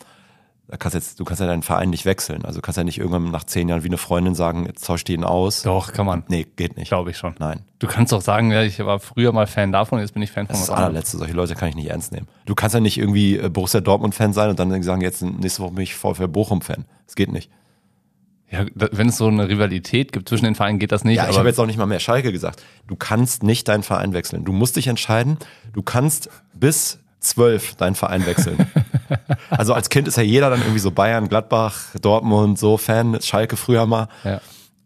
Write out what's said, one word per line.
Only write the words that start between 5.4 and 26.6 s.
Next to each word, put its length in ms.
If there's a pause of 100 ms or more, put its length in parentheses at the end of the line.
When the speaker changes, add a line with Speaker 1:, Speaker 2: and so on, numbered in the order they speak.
Speaker 2:
Doch, 300
kann 140
man. 200
Speaker 1:
Nee, 180 (120)
geht 200
nicht. 120
Speaker 2:
Glaub 180
ich 120
schon. 200
Speaker 1:
Nein. 220 (180)
Speaker 2:
Du 80
kannst 260
doch 80
sagen, 300
"Ja, 140
ich 200
war 140
früher 320
mal 160
Fan 240
davon, 300
jetzt 140
bin 80
ich 100
Fan 140
von 80
Speaker 1:
Das 80
ist 0
das 80
Speaker 2:
was 60
anderem." 180
Speaker 1:
allerletzte. 240
Solche 160
Leute 200
kann 140
ich 80
nicht 140
ernst 200
nehmen. 160 (200)
Du 100
kannst 180
ja 60
nicht 180
irgendwie, 400
äh, 100
Borussia 320
Dortmund-Fan 520
sein 180
und 80
dann 240
sagen, 200
"Jetzt 200
nächste 400
Woche 120
bin 100
ich 100
VfL 320
Bochum-Fan." 580 (220)
Das 80
geht 160
nicht. 180 (1040)
Speaker 2:
Ja, 140 (100)
da, 180
wenn 160
es 80
so 120
eine 200
Rivalität 640
gibt 160
zwischen 160
den 100
Vereinen, 260
geht 120
das 120
nicht, 120
Speaker 1:
Ja, 80
ich 60
Speaker 2:
aber 100
Speaker 1:
hab 60
jetzt 140
auch 60
nicht 120
mal 80
mehr 140
Schalke 320
gesagt. 300 (240)
Du 100
kannst 480
nicht 240
deinen 140
Verein 300
wechseln. 320
Du 80
musst 240
dich 120
entscheiden, 480 (360)
du 100
kannst 480 (240)
bis 460 (180)